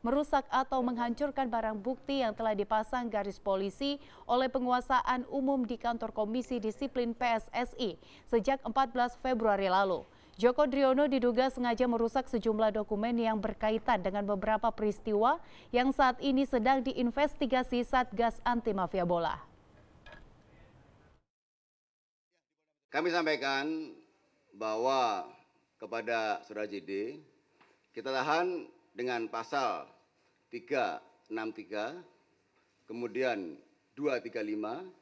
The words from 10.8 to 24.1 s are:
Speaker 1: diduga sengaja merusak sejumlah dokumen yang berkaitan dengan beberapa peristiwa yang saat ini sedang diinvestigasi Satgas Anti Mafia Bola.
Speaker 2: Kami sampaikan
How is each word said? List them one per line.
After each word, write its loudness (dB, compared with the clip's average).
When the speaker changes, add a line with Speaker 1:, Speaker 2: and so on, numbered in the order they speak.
Speaker 1:
diduga 4
sengaja 0
merusak 2
sejumlah 2
dokumen -2
yang 0
berkaitan 0
dengan -2
beberapa 0
peristiwa 2
yang 4
saat 4
ini 4
sedang 4
diinvestigasi 0
Satgas 0
Anti 0
Mafia 0
Bola. 0
Speaker 2:
Kami 0
sampaikan -2